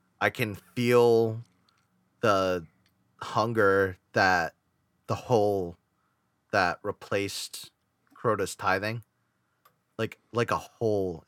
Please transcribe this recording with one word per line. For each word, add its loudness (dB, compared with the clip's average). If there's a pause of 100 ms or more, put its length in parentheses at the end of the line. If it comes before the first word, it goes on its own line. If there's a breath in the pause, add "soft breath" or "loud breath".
(200)
"I 2
can -6 (200)
feel 4 (760)
the 2 (560)
hunger 0 (160)
that 2 (520)
the -4
hole 0 (760)
that 0
replaced -8 (460)
Crota's -2
tithing, -2 (960)
like, -6 (160)
like -2
a 0
hole -4